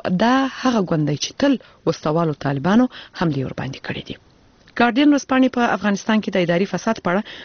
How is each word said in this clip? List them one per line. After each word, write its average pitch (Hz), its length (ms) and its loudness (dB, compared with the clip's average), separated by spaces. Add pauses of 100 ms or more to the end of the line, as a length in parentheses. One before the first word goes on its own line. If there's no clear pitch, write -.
(240)
دا 247 140 4 (240)
هغه 240 280 2
ګوند 156 200 0
دی 147 140 -2
چې - 160 -6
تل 277 140 4 (320)
وسلوالو 160 640 0
طالبانو 165 380 2 (340)
حملې 151 240 0
ورباندې - 440 -8
کړې - 200 -8
دي. - 80 -12 (640)
ګارډین 240 320 4
ورځپاڼې 262 440 2
په 240 60 0 (140)
افغانستان 202 460 0
کې 208 100 -6
د 202 140 0
اداري 175 260 2
فساد 220 320 -2
په 185 80 -2
اړه 190 100 0 (240)